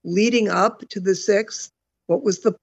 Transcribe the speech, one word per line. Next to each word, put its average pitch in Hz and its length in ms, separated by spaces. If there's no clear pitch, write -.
leading 214 440
up 190 420
to 202 100
the 185 140
sixth, 208 560
what 165 160
was 190 180
the 214 220